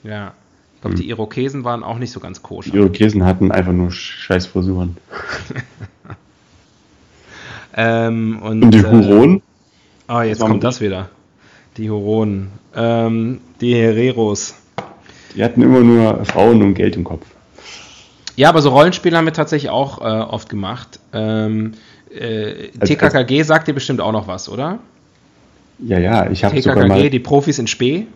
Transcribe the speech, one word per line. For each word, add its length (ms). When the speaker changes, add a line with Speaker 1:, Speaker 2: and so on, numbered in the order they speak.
Speaker 1:
Ja. 300
Ich 40
glaub, 140
Speaker 2:
Hm. 60
Speaker 1:
die 100
Irokesen 540
waren 200
auch 140
nicht 140
so 80
ganz 220
koscher. 280
Speaker 2:
Die 80
Irokesen 480
hatten 260
einfach 200
nur 200
scheiß 540
Frisuren. 560
Speaker 1:
<laughs> 40
Ähm, 640
und, 220
Speaker 2:
Und 100
die 40
Speaker 1:
äh, 120
Speaker 2:
Huronen? 520
Speaker 1:
ah, 160
jetzt 140
Speaker 2:
Das 40
waren 120
Speaker 1:
kommt 100
Speaker 2:
die 40
Speaker 1:
das 140
wieder. 280
Die 140
Huronen. 580
Ähm, 680
die 140
Hereros. 800
Speaker 2:
Die 100
hatten 180
immer 180
nur 440
Frauen 380
und 120
Geld 220
im 80
Kopf. 220
Speaker 1:
Ja, 120
aber 140
so 80
Rollenspiele 460
haben 100
wir 60
tatsächlich 380
auch, 300
äh, 40
oft 440
gemacht. 500
Ähm, 600
äh, 600
Speaker 2:
Als, 80
Speaker 1:
T 80
K 140
K 120
G 200
sagt 260
dir 60
bestimmt 260
auch 120
noch 140
was, 220
oder? 300
Speaker 2:
Ja, 200
ja, 320
ich 140
hab 80
Speaker 1:
T 100
K 80
K 40
G, 60
Speaker 2:
sogar 80
mal 220
Speaker 1:
die 100
Profis 380
in 80
Spee? 500